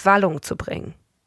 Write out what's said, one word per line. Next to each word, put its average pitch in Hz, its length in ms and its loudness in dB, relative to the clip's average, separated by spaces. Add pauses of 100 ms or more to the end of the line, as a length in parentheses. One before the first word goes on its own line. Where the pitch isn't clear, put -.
Wallung 190 380 4
zu - 140 -8
bringen. - 380 -8 (320)